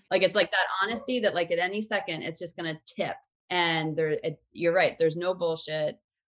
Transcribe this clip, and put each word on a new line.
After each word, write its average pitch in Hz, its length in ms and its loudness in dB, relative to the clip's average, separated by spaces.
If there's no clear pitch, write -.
Like, 190 100 4
it's 185 140 4
like 202 160 4
that 190 160 2
honesty 233 380 -2
that, 208 120 2
like, 170 160 0
at 170 80 0
any 190 240 0
second, 190 400 -2
it's 165 160 -6
just 170 180 -10
gonna 160 300 -6
tip. 156 300 -6
And 160 480 0
there, 160 120 2
it, 151 420 -4
you're 170 240 2
right, 170 240 4
there's 160 180 2
no 175 160 0
bullshit, 160 640 -4